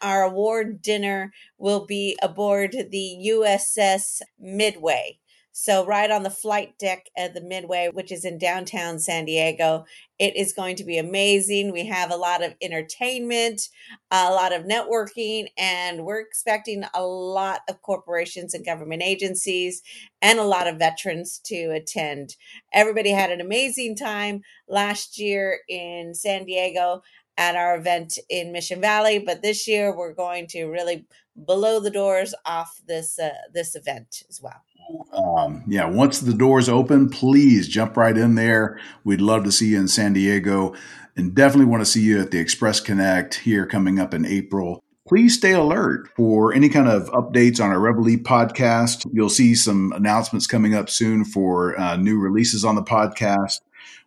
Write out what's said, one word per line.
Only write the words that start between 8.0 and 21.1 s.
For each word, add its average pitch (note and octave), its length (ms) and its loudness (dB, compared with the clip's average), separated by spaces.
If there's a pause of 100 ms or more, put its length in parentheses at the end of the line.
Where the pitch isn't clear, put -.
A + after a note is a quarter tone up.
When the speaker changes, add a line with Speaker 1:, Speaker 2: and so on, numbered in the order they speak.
Speaker 1:
is F3 120 -12
in F#3 140 -8
downtown F3 600 -6
San E3 260 -4
Diego. D#3+ 600 -2 (340)
It G3+ 180 0
is G3 160 -4
going F#3 240 -8
to G3 80 -14
be E3+ 120 -6
amazing. G3 760 -2
We F3 140 -8
have F3+ 240 -4
a F3 60 -4
lot F3 260 -2
of D#3+ 200 -6
entertainment, A#3 1000 -6 (480)
a F#3 200 2
lot F#3 240 0
of E3 80 -6
networking, A3 840 -4 (120)
and F3+ 460 -4
we're G#3 160 -6
expecting G#3+ 640 -6 (100)
a F#3 100 -4
lot F#3 640 -6
of F#3+ 140 -12
corporations F3 720 -6
and E3+ 100 -12
government D#3+ 380 -8
agencies F#3 800 -4 (400)
and A3 160 4
a G#3+ 60 -2
lot F#3 240 0
of D#3+ 100 -8
veterans E3+ 680 -4